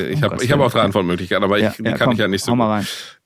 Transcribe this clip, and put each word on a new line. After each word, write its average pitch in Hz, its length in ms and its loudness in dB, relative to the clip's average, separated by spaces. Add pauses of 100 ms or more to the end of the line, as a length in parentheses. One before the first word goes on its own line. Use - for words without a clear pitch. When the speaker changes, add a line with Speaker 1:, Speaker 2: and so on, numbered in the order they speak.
Speaker 1:
Ich 92 80 -2
Speaker 2:
um 151 60 0
Speaker 1:
hab, 104 80 0
Speaker 2:
Gottes - 140 -2
Speaker 1:
ich 120 60 0
hab 143 80 4
Speaker 2:
Willen. 131 80 4
Speaker 1:
auch 117 40 -2
drei 113 100 2
Antwortmöglichkeiten, 95 640 0
aber 101 160 2
Speaker 2:
Ja, 107 120 2
Speaker 1:
ich, - 60 -12
die 110 60 -10
Speaker 2:
ja, 110 80 0
Speaker 1:
kann - 140 0
Speaker 2:
komm, 123 80 2
Speaker 1:
ich 104 60 0
ja 107 80 2
nicht 98 160 -2
so - 100 -2
Speaker 2:
hau - 20 2
mal 110 240 2
Speaker 1:
gut. 98 80 -4 (380)